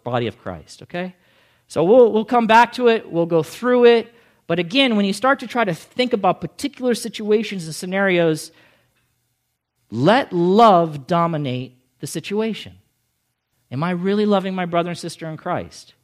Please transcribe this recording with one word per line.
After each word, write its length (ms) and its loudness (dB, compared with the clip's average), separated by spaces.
body 240 -4
of 120 -10
Christ, 440 -16
okay? 320 -12
So 160 -2
we'll, 280 6
we'll 140 0
come 220 0
back 260 4
to 140 0
it. 240 0
We'll 140 0
go 180 0
through 420 0
it. 280 4
But 120 -2
again, 360 0
when 100 2
you 80 -2
start 260 0
to 80 -12
try 180 -2
to 80 -4
think 400 -4
about 280 0
particular 540 -6
situations 680 -4
and 80 -12
scenarios, 800 0
let 440 0
love 760 4
dominate 720 -4
the 80 -12
situation. 640 -8
Am 120 -6
I 80 -2
really 340 -2
loving 280 0
my 120 -4
brother 240 -2
and 80 -10
sister 300 -12
in 100 -10
Christ? 560 -10